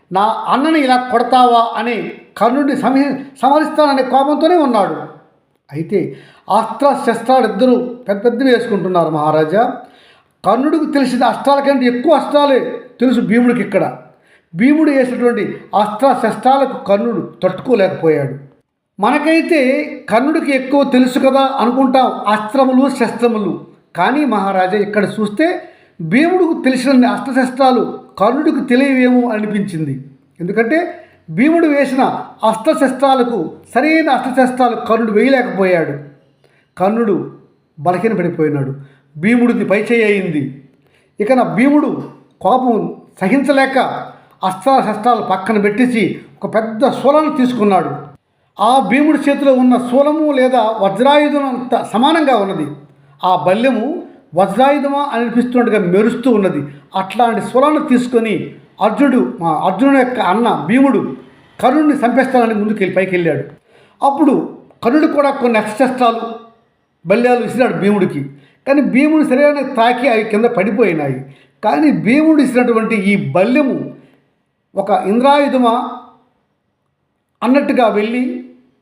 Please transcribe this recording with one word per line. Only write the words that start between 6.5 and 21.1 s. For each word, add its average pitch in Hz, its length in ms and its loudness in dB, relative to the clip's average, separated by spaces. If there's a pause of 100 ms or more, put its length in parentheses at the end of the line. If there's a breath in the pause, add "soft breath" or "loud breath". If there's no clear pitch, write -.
అస్త్ర 247 540 0
శస్త్రాలు 254 320 2
ఇద్దరు 220 540 0 (100)
పెద్ద 202 160 -4
పెద్దవి 247 300 2
వేసుకుంటున్నారు 180 540 0
మహారాజా. 156 720 0 (640 loud breath)
కర్ణుడికి 294 400 0
తెలిసిన 254 380 0
అస్త్రాల 277 360 0
కంటే 269 260 0
ఎక్కువ 247 260 0
అస్త్రాలే 269 720 0 (180)
తెలుసు 240 200 2
భీముడికి. 233 400 2
ఇక్కడ - 380 -4 (560 soft breath)
భీముడు 294 360 2
వేసినటువంటి 240 720 -2 (200)
అస్త్ర 233 480 0
శస్త్రాలకు 262 560 0
కర్ణుడు 202 580 -2
తట్టుకోలేకపోయాడు. 165 920 0 (640)
మనకైతే 294 840 0 (240)
కర్ణుడికి 269 480 0
ఎక్కువ 269 280 0
తెలుసు 254 340 2